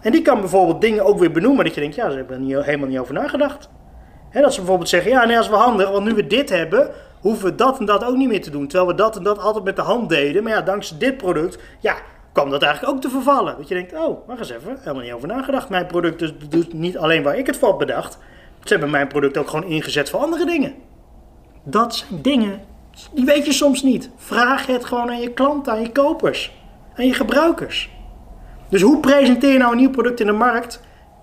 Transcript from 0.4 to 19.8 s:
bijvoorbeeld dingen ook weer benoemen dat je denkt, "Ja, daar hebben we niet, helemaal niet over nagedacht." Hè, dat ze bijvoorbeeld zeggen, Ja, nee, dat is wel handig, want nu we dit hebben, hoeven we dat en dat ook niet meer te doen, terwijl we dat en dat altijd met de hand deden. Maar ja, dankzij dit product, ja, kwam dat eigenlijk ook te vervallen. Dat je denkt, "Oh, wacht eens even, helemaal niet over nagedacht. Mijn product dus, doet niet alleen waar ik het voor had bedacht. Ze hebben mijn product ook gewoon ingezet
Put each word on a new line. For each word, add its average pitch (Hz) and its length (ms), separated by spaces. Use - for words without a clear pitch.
bijvoorbeeld 175 400
dingen 214 240
ook 202 140
weer 170 140
benoemen 196 320
dat 165 100
je 156 60
denkt, 147 160
"Ja, 233 100
daar 143 100
hebben 131 220
we 135 60
niet, 135 200
helemaal 143 240
niet 131 100
over 127 160
nagedacht." 277 540
Hè, 247 100
dat 294 120
ze - 60
bijvoorbeeld 180 300
zeggen, 180 220
Ja, 254 140
nee, 233 100
dat 226 100
is 202 60
wel 208 80
handig, 202 320
want 202 140
nu 220 100
we 202 120
dit 262 220
hebben, 190 420
hoeven 208 220
we 175 100
dat 262 240
en 208 60
dat 202 200
ook 247 120
niet 269 120
meer 208 140
te - 80
doen, 143 160
terwijl 180 240
we - 60
dat 214 200
en 180 60
dat 208 160
altijd 208 260
met 196 120
de 185 60
hand 202 260
deden. 151 340
Maar 226 100
ja, 202 80
dankzij 165 380
dit 262 180
product, 175 420
ja, - 160
kwam 143 180
dat 139 120
eigenlijk 151 320
ook 262 60
te 285 80
vervallen. 226 480
Dat 156 120
je 190 60
denkt, 180 200
"Oh, 311 320
wacht 240 120
eens 214 120
even, 147 280
helemaal 135 240
niet 120 100
over 120 160
nagedacht. 262 400
Mijn 180 180
product 170 320
dus, 160 140
doet 170 240
niet 170 260
alleen 160 240
waar 143 160
ik 269 80
het 285 100
voor 240 120
had 185 100
bedacht. 131 400
Ze - 100
hebben 147 180
mijn 139 180
product 139 280
ook 147 120
gewoon 165 200
ingezet 143 420